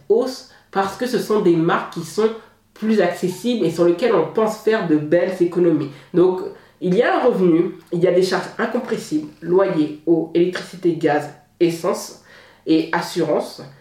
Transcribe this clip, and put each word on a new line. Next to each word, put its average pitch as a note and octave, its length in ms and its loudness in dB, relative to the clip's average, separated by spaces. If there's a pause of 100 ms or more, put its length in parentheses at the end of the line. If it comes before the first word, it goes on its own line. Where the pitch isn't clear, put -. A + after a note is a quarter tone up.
hausse C4 420 -2 (180)
parce G3 260 -4
que B3 120 -4
ce A3 100 0
sont G#3+ 240 0
des F3 140 4
marques F3 380 0
qui E3 100 -8
sont A3 260 0 (440)
plus G#3+ 280 0
accessibles F3+ 640 -2
et D#3+ 60 0
sur E3+ 140 2
lesquelles G#3 280 2
on E3 180 2
pense G#3+ 260 0
faire A3 300 0
de D3+ 100 4
belles F3 420 0
économies. E3+ 500 0 (240)
Donc, F3+ 280 2 (380)
il F3+ 140 -2
y A3 80 4
a E4+ 160 2
un C4 80 0
revenu, F#3 460 2 (200)
il F3 120 -2
y F3+ 40 4
a E3+ 40 2
des F3+ 100 2
charges F#3 280 -2 (100)
incompressibles, A#3 720 -4 (120)
loyer, E3 640 0
eau, E3+ 300 2
électricité, F3 580 0
gaz, D3 340 0 (320)
essence E3+ 640 -2 (440)
et D#3+ 240 2
assurance. D#3+ 720 -4 (180)